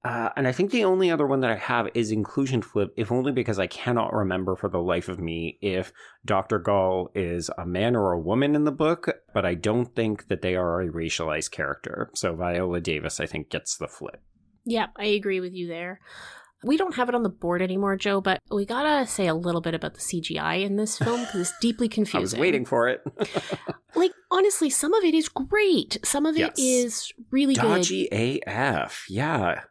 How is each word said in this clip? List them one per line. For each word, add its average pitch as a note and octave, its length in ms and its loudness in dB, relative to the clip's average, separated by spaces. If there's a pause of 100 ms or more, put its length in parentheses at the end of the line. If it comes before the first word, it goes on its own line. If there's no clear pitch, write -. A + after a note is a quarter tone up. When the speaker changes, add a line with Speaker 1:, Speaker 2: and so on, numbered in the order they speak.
Speaker 1:
Uh, A3+ 320 -2
and C3+ 100 2
I B2+ 60 2
think G3 180 0
the A#3 140 2
only F#3 260 4
other D3+ 160 2
one C3+ 140 2
that B2 100 2
I A2 60 0
have A#2 380 0
is A2+ 180 0
inclusion A#2+ 500 0
flip, - 340 0
if A2 140 -2
only C3 220 2
because A#2 260 0
I F#2 80 2
cannot - 480 -2
remember F#2 400 0
for G2+ 140 -4
the F2 100 0
life F2 300 0
of F2 100 -6
me E2 420 -4
if F#2 320 -2 (320)
Doctor G2 360 0
Gall F#2 520 2
is F2 460 -2
a E2+ 80 -8
man G#2 300 0
or G2 160 2
a E2+ 80 0
woman B2+ 340 2
in D3+ 80 2
the D3+ 80 2
book, D#3+ 380 0 (260)
but G2 100 2
I F2 100 2
don't A2 420 0
think A2 320 -2
that F#2 140 -2
they F#2 120 0
are F2+ 260 0
a E2+ 120 -2
racialized D#2+ 580 -2
character. - 640 -6
So E2+ 220 -2
Viola F2 440 0
Davis, D#2 380 -4
I D#2 80 -2
think, D#2 240 -8
gets - 260 -6
the - 120 -8
flip. - 340 -14 (420)
Speaker 2:
Yeah, A3+ 220 -2 (100)
I G#3 100 -4
agree G3+ 340 0
with F3+ 140 -8
you F3 120 -6
there. E3+ 320 -8 (640)
We C#4+ 140 2
don't F4+ 180 0
have B3 140 0
it B3 80 0
on A#3 80 2
the - 40 2
board F3 320 -2
anymore, F#3+ 360 0
Joe, G3 240 0
but F#3+ 180 2 (100)
we G3+ 160 -2
gotta C4+ 440 2
say F#3+ 180 0
a D#3+ 80 2
little E3+ 260 0
bit E3 140 -2
about - 200 -6
the - 60 -18
C E3+ 200 -4
G E3 180 -6
I D#3+ 180 0
in G3 200 0
this G#3+ 220 -2
film A#3+ 280 0
'cause F#3+ 140 -4
it's - 200 -4
deeply A#3 260 2
Speaker 1:
<laughs> - 0 -
I - 20 0
was A3 60 -4
Speaker 2:
confusing. F#3+ 460 0
Speaker 1:
waiting E3+ 240 2
for A#2+ 240 2
it. - 140 -2 (160)
<laughs> - 400 -4 (380)
Speaker 2:
Like, F4+ 160 4 (180)
honestly, F#4+ 400 2
some D4+ 220 0
of G#4+ 120 4
it D#4+ 100 4
is D#4+ 160 2
great. F#4 760 2
Some D4 220 2
of D#4+ 100 0
it E4 40 2
Speaker 1:
Yes. - 180 0
Speaker 2:
is B3 540 2 (200)
really C4+ 220 4
good. - 80 2
Speaker 1:
Dodgy F#3+ 500 2
A A#2 340 0
F. A2+ 640 -2
Yeah. A2 640 0